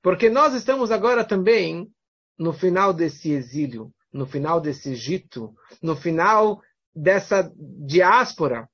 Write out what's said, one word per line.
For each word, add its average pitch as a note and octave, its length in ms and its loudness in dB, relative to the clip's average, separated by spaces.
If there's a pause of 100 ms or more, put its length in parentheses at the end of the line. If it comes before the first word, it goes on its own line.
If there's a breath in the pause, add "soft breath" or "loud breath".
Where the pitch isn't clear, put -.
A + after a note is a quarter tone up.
Porque F#3 280 2
nós C4+ 240 2
estamos B3+ 380 0
agora A3+ 320 0
também F#3+ 640 0 (480)
no E3 160 -2
final F#3 400 2
desse D#3+ 380 -4
exílio, B2 640 -6 (180)
no C3+ 140 -8
final D3+ 340 -2
desse D3 300 -6
Egito, A#2+ 680 -10 (260 soft breath)
no D#3+ 140 -4
final G#3 680 0 (320 soft breath)
dessa F#3 580 0 (340)
diáspora D#3+ 880 2